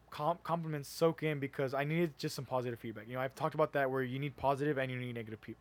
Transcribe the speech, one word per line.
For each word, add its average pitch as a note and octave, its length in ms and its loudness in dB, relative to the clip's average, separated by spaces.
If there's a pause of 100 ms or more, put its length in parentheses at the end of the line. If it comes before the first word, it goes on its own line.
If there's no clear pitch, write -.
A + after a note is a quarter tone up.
com-, D#3+ 340 0
compliments D#3+ 460 -2
soak E3 340 4
in D3+ 160 2
because C3+ 360 0
I C#3 80 2
needed D#3+ 340 2
just - 180 -4
some C#3 100 -8
positive B2 340 -2
feedback. G#2+ 280 -8
You A#2+ 60 -8
know, B2+ 80 -2
I've C3 140 -2
talked D3+ 180 0
about D3+ 200 4
that C#3 180 4
where C3 120 2
you B2+ 160 -2
need C#3 180 -4
positive C#3 420 2
and C3 120 0
you B2+ 60 -4
need B2 180 -6
negative A2 260 -8
pe-, A2 200 -12